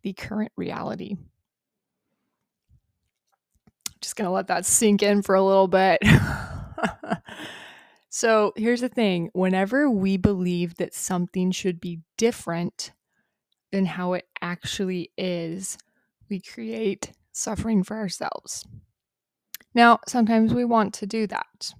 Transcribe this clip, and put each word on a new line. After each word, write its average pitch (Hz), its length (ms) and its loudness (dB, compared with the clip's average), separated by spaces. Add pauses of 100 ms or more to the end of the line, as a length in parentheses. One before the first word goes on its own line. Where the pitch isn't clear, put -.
the 196 80 -6
current 214 460 -6
reality. - 580 -8 (2750)
Just - 160 -10
gonna 180 140 -2
let 190 160 -2
that 180 180 -2
sink 208 360 4
in 202 200 4
for 190 140 2
a 190 80 6
little 190 260 6
bit. 185 340 4
<laughs> 208 60 6 (2000)
So 220 440 2
here's 233 240 2
the 247 80 -2
thing. 185 420 0
Whenever 196 580 2
we 196 280 2
believe 180 580 0
that - 180 -6
something 180 580 -2
should 180 280 -4
be 170 220 -10 (160)
different 175 720 -4 (800)
than 190 140 0
how 180 280 -2
it - 120 -4 (160)
actually 180 760 -6
is, 175 600 -6 (520)
we 190 120 -6
create 220 720 -6 (180)
suffering 220 520 -2
for 214 120 -6
ourselves. - 720 -8 (1040)
Now, 233 260 8 (100)
sometimes 226 440 2
we 247 120 0
want 220 300 2
to - 100 -10
do 220 220 -2
that. - 520 -10